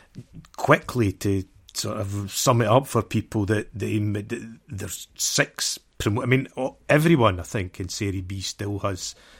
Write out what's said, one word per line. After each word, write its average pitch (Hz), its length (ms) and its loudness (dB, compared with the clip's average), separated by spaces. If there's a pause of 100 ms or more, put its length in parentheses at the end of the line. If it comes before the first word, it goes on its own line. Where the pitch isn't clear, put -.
(560)
quickly 123 560 2
to 98 320 -2 (300)
sort 104 240 -6
of 101 340 -6
sum 120 300 4
it 104 60 0
up 131 180 6
for 117 160 0
people, 107 440 -2
that 107 280 0
they, 104 240 -2 (720)
there's 98 480 -10
six - 640 -2 (200)
promo-, 107 240 0
I 127 40 -4
mean, 131 300 2
o-, 131 200 -4 (120)
everyone, 143 500 6
I 87 60 -8
think, 92 340 -6
in 92 100 -6
Serie 95 340 -4
B 95 180 -8
still 101 400 -6
has 98 340 -6 (260)